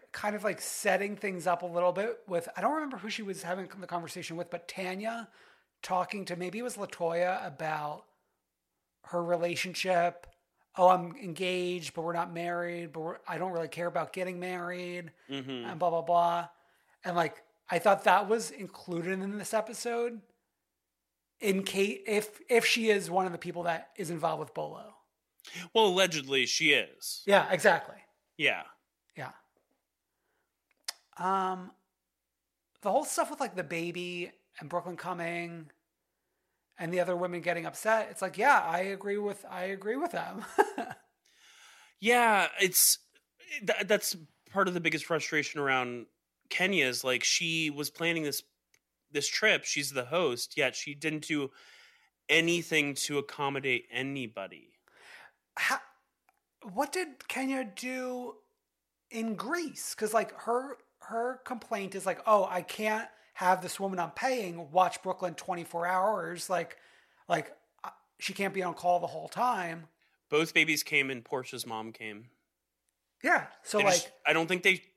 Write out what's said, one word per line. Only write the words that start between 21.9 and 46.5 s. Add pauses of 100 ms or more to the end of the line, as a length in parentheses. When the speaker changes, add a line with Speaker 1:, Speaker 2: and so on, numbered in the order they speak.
Speaker 1:
if,
if
she
is
one
of
the
people
that
is
involved
with
Bolo. (800)
Speaker 2:
Well,
allegedly
she
is.
Speaker 1:
Yeah,
exactly. (420)
Speaker 2:
Yeah. (540)
Speaker 1:
Yeah. (1900)
Um, (1120)
the
whole
stuff
with,
like,
the
baby (300)
and
Brooklyn
coming (1080)
and
the
other
women
getting
upset,
it's
like,
yeah,
I
agree
with,
I
agree
with
them. (220)
<laughs> (1040)
Speaker 2:
Yeah, (120)
it's, (680)
th-,
that's (360)
part
of
the
biggest
frustration
around (460)